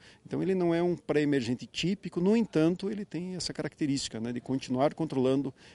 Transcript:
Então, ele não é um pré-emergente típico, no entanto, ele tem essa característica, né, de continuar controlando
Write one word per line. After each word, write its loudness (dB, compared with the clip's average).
Então, -4
ele 0
não 2
é 2
um 0
pré-emergente 0
típico, -4
no 4
entanto, 2
ele -6
tem -8
essa -6
característica, -2
né, -4
de -6
continuar 0
controlando 0